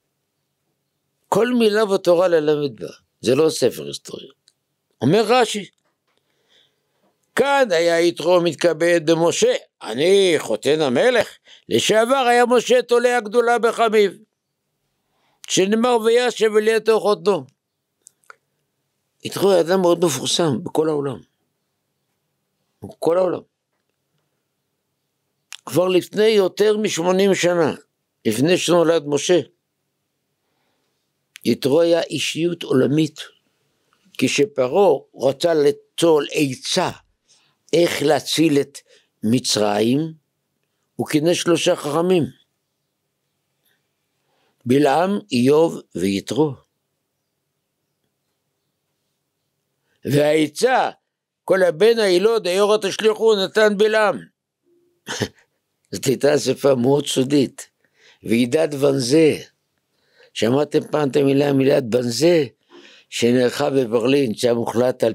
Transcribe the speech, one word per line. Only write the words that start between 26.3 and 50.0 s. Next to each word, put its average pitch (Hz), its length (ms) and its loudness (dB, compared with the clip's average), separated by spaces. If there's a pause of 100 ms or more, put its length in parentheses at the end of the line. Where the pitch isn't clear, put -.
משמונים 185 580 0
שנה, 170 400 0 (500)
לפני 131 320 0
שנולד 165 500 2
משה, 147 320 0 (2000)
יתרו 131 360 0
היה 170 200 2
אישיות 165 600 -6
עולמית. 143 560 0 (1000)
כשפרעה 143 840 0 (220)
רצה 139 320 -2
ליטול 147 760 0
עצה 151 580 -4 (840)
איך 165 280 0
להציל 143 600 0
את - 160 -8 (460)
מצרים, 117 880 -2 (840)
הוא 117 120 -8
כינס 156 300 0
שלושה 170 380 0
חכמים, 170 480 -2 (2500)
בלעם, 143 540 2 (120)
איוב 147 500 2 (140)
ויתרו. 101 580 -2 (3500)